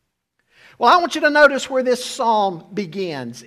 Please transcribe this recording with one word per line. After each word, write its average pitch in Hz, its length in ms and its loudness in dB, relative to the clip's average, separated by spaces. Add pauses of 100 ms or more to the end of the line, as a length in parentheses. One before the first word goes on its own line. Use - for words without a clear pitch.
(760)
Well, 240 160 4
I 359 80 4
want 330 140 -4
you 311 60 -4
to 302 80 2
notice 285 400 4
where 262 140 0
this 247 220 -2
psalm 208 680 -2
begins. 160 720 -8